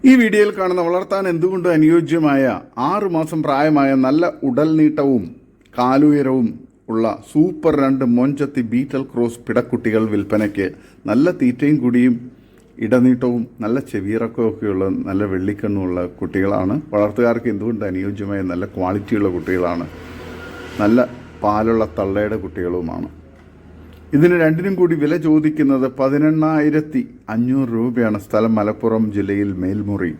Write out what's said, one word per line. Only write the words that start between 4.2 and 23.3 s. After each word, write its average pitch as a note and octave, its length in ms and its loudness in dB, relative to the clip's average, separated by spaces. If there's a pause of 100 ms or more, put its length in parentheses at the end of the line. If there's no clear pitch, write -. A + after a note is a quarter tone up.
ഉടൽ C#3+ 220 2 (100)
നീട്ടവും C#3 440 2 (540)
കാലുയരവും C3 720 2 (440)
ഉള്ള A2+ 140 0 (240)
സൂപ്പർ D#3 440 2 (100)
രണ്ട് C3+ 200 2 (120)
മൊഞ്ചത്തി C#3 460 0 (100)
ബീറ്റൽ C3 400 -2
ക്രോസ് A#2+ 340 -2
പിടക്കുട്ടികൾ A2+ 580 0 (100)
വിൽപ്പനയ്ക്ക്. G2+ 540 -2 (420)
നല്ല B2 160 4 (160)
തീറ്റയും C#3 420 2
കുടിയും B2 320 2 (680)
ഇടനീട്ടവും B2 580 2 (200)
നല്ല A#2 160 -2 (140)
ചെവിയിറക്കമൊക്കെയുള്ള G#2+ 920 -2 (240)
നല്ല G2 160 -2 (100)
വെള്ളിക്കണ്ണുമുള്ള F#2+ 720 -4 (140)
കുട്ടികളാണ്. G2 560 -2 (180)
വളർത്തുകാർക്ക് A#2 600 0
എന്തുകൊണ്ട് G#2 360 -4
അനുയോജ്യമായ G2 500 -6 (100)
നല്ല F2+ 140 -4 (100)
ക്വാളിറ്റിയുള്ള G2 600 -2
കുട്ടികളാണ്. F2 500 -2 (960)
നല്ല A#2+ 240 4 (360)
പാലുള്ള A2 420 0 (140)
തള്ളയുടെ G#2 460 -2
കുട്ടികളുമാണ്. F2 640 -6 (1080)